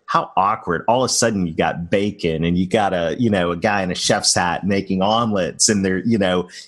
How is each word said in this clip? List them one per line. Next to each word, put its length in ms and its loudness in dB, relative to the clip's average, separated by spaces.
How 300 -2
awkward! 520 0
All 160 2
of 60 -2
a 20 -2
sudden 340 0
you 80 -4
got 380 -2
bacon 500 0
and 160 2
you 80 0
got 260 0
a, 280 -2
you 100 2
know, 220 2
a 40 -4
guy 260 0
in 100 -4
a 20 -4
chef's 400 0
hat 320 0
making 340 0
omelets, 680 0
and 160 2
there, 140 0
you 200 0
know, 300 0